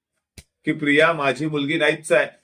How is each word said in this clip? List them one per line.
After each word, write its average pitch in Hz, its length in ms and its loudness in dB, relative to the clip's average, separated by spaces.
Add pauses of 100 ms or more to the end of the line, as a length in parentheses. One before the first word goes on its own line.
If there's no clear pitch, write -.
(640)
की 156 80 -2
प्रिया 151 400 2
माझी 143 340 -2
मुलगी 151 320 -4
नाहीच 156 340 -2
आहे, 147 140 2 (160)